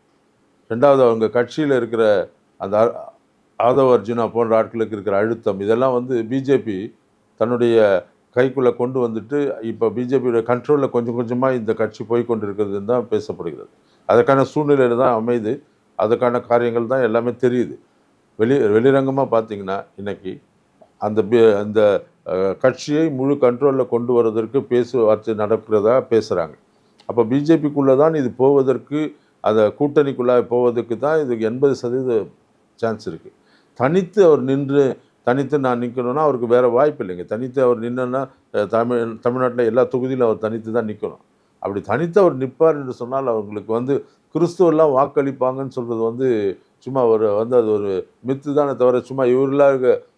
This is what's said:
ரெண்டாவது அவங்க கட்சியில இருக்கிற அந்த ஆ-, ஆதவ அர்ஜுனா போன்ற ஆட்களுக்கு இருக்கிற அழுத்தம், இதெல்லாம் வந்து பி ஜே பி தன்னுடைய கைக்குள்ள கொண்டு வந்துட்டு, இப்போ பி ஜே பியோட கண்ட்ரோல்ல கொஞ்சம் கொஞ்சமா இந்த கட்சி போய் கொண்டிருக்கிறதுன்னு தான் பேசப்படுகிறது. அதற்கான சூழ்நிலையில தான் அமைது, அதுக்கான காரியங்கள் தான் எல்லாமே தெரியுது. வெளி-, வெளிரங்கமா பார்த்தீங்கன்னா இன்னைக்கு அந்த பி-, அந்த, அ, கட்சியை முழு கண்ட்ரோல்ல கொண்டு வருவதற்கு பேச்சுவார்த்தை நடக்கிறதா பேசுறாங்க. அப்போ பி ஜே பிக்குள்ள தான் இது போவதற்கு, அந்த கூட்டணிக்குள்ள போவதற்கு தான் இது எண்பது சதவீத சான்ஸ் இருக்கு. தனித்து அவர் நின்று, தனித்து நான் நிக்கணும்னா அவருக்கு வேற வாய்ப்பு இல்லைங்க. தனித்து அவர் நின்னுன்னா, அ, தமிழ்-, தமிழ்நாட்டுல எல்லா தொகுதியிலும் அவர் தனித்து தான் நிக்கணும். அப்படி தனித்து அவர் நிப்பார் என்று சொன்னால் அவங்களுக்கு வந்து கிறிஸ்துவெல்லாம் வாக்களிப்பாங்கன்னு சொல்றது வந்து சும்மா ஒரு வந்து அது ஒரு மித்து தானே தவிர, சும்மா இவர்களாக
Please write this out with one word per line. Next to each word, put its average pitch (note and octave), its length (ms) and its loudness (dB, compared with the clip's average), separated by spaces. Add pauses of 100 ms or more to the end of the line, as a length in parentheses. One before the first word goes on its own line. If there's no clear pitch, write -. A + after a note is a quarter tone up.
(720)
ரெண்டாவது C3+ 360 4
அவங்க A2 180 2 (120)
கட்சியில C#3 440 0
இருக்கிற A2+ 220 -2 (600)
அந்த G2 160 -4
ஆ-, A2 300 -2 (500)
ஆதவ B2+ 360 2
அர்ஜுனா A2+ 300 -2 (100)
போன்ற A2+ 240 0
ஆட்களுக்கு A2 380 -4
இருக்கிற G2 200 -2
அழுத்தம், A2 480 -2
இதெல்லாம் B2 320 0
வந்து B2+ 180 -4 (160)
பி C3+ 160 -2
ஜே C3+ 100 4 (100)
பி G2 100 -6 (640)
தன்னுடைய A#2 360 0 (600)
கைக்குள்ள B2+ 340 0 (120)
கொண்டு C3 260 -4
வந்துட்டு, A2+ 320 -6 (320)
இப்போ A2+ 260 -2
பி B2 80 -4
ஜே C3 120 0
பியோட A#2+ 240 0 (100)
கண்ட்ரோல்ல C3 440 0
கொஞ்சம் A#2+ 240 -2
கொஞ்சமா B2 300 -2 (100)
இந்த A2 220 -2
கட்சி G#2+ 300 -4
போய் A#2+ 180 0
கொண்டிருக்கிறதுன்னு G2+ 640 -4
தான் A#2+ 180 -2
பேசப்படுகிறது. E2+ 600 -6 (380)
அதற்கான B2+ 440 4
சூழ்நிலையில C3+ 500 2
தான் B2 160 2
அமைது, A#2 340 -2 (460)
அதுக்கான A#2+ 480 0
காரியங்கள் A#2+ 460 0
தான் C3 140 0
எல்லாமே A#2 260 -2 (100)
தெரியுது. A#2+ 320 -2 (640)
வெளி-, B2 240 2 (120)
வெளிரங்கமா C3+ 500 2 (100)
பார்த்தீங்கன்னா G2+ 420 -4 (240)
இன்னைக்கு G2 320 -10 (720)
அந்த G#2+ 120 -2 (120)
பி-, A2+ 320 6
அந்த, G#2+ 160 -2 (520)
அ, F2 40 -2 (280)
கட்சியை D3 420 0 (120)
முழு C3+ 180 0
கண்ட்ரோல்ல C3 480 2 (100)
கொண்டு A#2+ 240 -2
வருவதற்கு A2+ 420 0 (120)
பேச்சுவார்த்தை A#2 640 0 (100)
நடக்கிறதா G#2+ 520 2 (160)
பேசுறாங்க. F2+ 440 0 (540)
அப்போ A2 120 2 (100)
பி C#3 100 2
ஜே D#3+ 220 4
பிக்குள்ள C#3+ 300 2 (100)
தான் D#3+ 180 2
இது A#2+ 80 -2 (140)
போவதற்கு, C3+ 580 2 (460)
அந்த A2 140 4 (180)
கூட்டணிக்குள்ள C#3 540 0 (200)
போவதற்கு A#2+ 520 0
தான் D#3 180 0
இது A#2+ 160 -4 (120)
எண்பது C#3 300 2
சதவீத B2 380 -2 (640)
சான்ஸ் A2 300 -4
இருக்கு. - 200 -16 (480)
தனித்து F3 460 0
அவர் D3 240 6
நின்று, C#3 340 0 (440)
தனித்து C3+ 380 0
நான் A#2+ 180 -2
நிக்கணும்னா B2 440 -4
அவருக்கு B2 280 -2
வேற B2+ 100 4 (120)
வாய்ப்பு C#3 260 0
இல்லைங்க. F2+ 300 -10
தனித்து B2 340 -6
அவர் A#2+ 180 2
நின்னுன்னா, B2+ 360 -4 (340)
அ, G#2 100 0 (100)
தமிழ்-, A#2 400 -2 (100)
தமிழ்நாட்டுல B2 460 0
எல்லா B2 220 2
தொகுதியிலும் B2+ 360 -2
அவர் G#2 180 -2
தனித்து A2 300 -8
தான் A2 140 -2
நிக்கணும். G2+ 320 -12 (400)
அப்படி G2 180 -6 (100)
தனித்து E3 320 -2
அவர் D#3+ 140 2
நிப்பார் D3 440 0
என்று B2+ 200 -10
சொன்னால் B2+ 320 -4
அவங்களுக்கு G#2 460 -6
வந்து C3 140 -2 (420)
கிறிஸ்துவெல்லாம் D#3+ 640 2
வாக்களிப்பாங்கன்னு C3+ 800 -2
சொல்றது A#2 320 -6
வந்து B2+ 180 -4 (580)
சும்மா C3 160 -2 (100)
ஒரு A2 160 2 (120)
வந்து A#2 200 -2
அது A2 120 2
ஒரு G2+ 200 -2 (360)
மித்து C3+ 260 -6
தானே C#3+ 260 0
தவிர, B2 200 2 (100)
சும்மா C3+ 140 -4 (100)
இவர்களாக C3+ 580 2 (260)